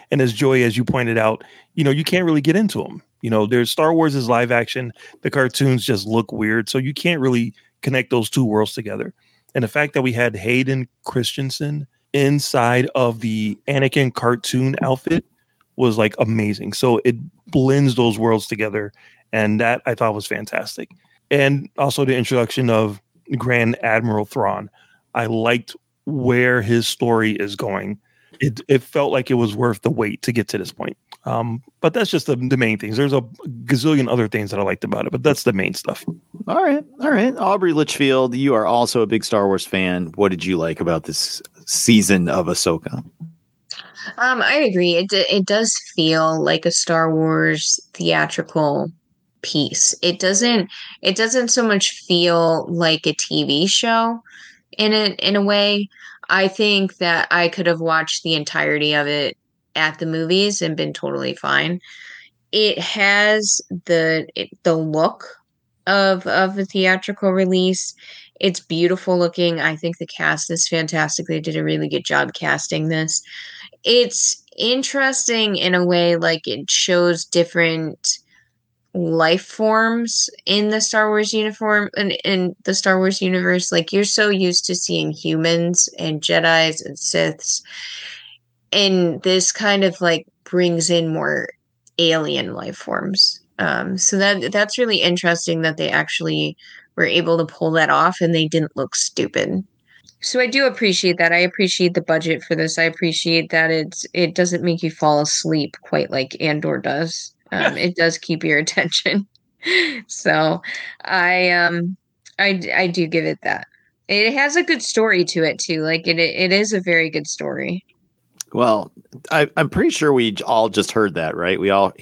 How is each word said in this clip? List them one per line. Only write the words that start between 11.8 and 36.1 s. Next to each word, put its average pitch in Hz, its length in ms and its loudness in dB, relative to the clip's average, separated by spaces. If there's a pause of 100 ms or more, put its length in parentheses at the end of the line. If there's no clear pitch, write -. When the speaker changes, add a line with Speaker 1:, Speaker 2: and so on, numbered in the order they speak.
Speaker 1:
inside 135 800 2
of 117 280 0
the 110 360 -2 (100)
Anakin 135 460 2
cartoon 127 680 0
outfit 131 420 0 (500)
was, 117 220 2
like, 110 220 2
amazing. 104 540 -2
So 120 300 2
it 120 120 2 (320)
blends 135 480 4
those 117 240 2
worlds 113 260 2
together. 104 480 -6 (400)
And 107 260 2
that 117 280 2
I 117 80 -2
thought 113 180 0
was 104 140 -8
fantastic. - 640 -6 (400)
And 139 360 2 (120)
also 139 260 0
the 131 100 2
introduction 123 540 0
of 110 320 2 (380)
Grand 120 420 2
Admiral 110 440 0
Thrawn. 101 440 -4 (460)
I 117 100 -2
liked 113 500 -2 (300)
where 123 560 2
his 117 260 0
story 113 460 0
is 101 220 -6
going. 101 440 -6 (400)
It, 123 280 -2
it 135 160 2
felt 143 280 -2
like 127 200 -2
it 127 40 2
was 113 200 0
worth 120 260 -2
the 113 100 0
wait 107 320 -2
to 123 80 -2
get 113 180 -2
to - 80 -4
this 92 140 -8
point. - 260 -10 (260)
Um, 117 400 -4 (180)
but 160 120 2
that's 226 180 -2
just 160 160 -2
the, 143 80 0
the 127 220 0
main 110 200 2
things. 107 200 -6
There's 139 160 2
a 135 80 2 (420)
gazillion 135 440 2
other 120 200 2
things 104 240 -4
that 101 80 -2
I 101 40 0
liked 98 200 -2
about 104 220 -4
it, - 60 -4
but 127 120 -4
that's 147 200 2
the 123 100 2
main 92 200 -2
stuff. - 320 -8 (420)